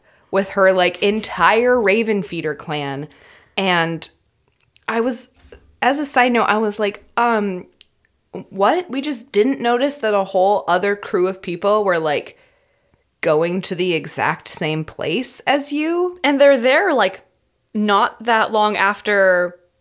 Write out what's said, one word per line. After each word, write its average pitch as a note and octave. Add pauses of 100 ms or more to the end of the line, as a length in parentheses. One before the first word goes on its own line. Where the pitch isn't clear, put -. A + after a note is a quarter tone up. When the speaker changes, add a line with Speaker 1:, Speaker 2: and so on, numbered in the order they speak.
(320)
Speaker 1:
with G3
her, F#3+
like, F3+
entire G#3+
Raven G#3
feeder D#3
clan. D3 (500)
And E3+ (800)
I A3+
was, A#3+ (540)
as C#4
a D4
side B3
note, A#3
I G#3+
was G#3+
like, G3+ (140)
um, G#3 (800)
"What? C#4
We C4+
just C4+
didn't A3
notice A#3+
that G#3+
a G3
whole F#3+
other F#3
crew F#3
of F#3
people G3+
were, F3+
like, D3+ (840)
going E3+
to F3+
the F3
exact D#3
same D#3
place -
as C#4
you?" E4+
Speaker 2:
And C#4
they're C#4
there, D4+
like, G3+ (520)
not G#3
that A3
long G#3+
after F#3+ (220)